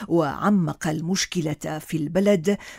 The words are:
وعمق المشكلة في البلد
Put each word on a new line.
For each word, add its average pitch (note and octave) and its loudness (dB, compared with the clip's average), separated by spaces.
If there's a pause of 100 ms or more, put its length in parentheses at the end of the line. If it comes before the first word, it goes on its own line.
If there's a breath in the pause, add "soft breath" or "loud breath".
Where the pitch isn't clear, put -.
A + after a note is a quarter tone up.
وعمق E3 2
المشكلة D#3 -4
في - -6
البلد F#3 2 (200 loud breath)